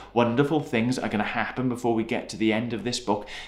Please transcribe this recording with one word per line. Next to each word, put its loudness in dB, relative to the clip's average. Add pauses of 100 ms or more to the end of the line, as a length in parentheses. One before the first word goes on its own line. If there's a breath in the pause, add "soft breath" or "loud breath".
(140 loud breath)
Wonderful 4
things 0
are -2
gonna 0
happen -2
before 0
we 2
get -4
to -10
the 4
end 0
of -4
this -2
book. 0 (200 loud breath)